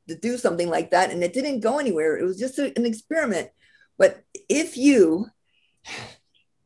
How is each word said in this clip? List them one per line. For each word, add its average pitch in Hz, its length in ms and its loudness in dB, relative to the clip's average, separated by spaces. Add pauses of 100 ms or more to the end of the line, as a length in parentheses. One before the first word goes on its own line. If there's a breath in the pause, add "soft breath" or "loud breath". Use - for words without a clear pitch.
to 165 60 -12
do 240 220 -4
something 175 320 -2
like 165 220 -2
that, 180 180 4
and 175 140 -4
it 180 100 -2
didn't 262 280 -4
go 233 180 0
anywhere. 160 380 0
It - 60 -4
was 185 140 -2
just 254 220 -6
a, 277 180 -2
an 240 80 0
experiment. 233 640 -4 (480 soft breath)
But - 240 4 (260)
if 320 300 -2
you, 226 500 4 (1400 loud breath)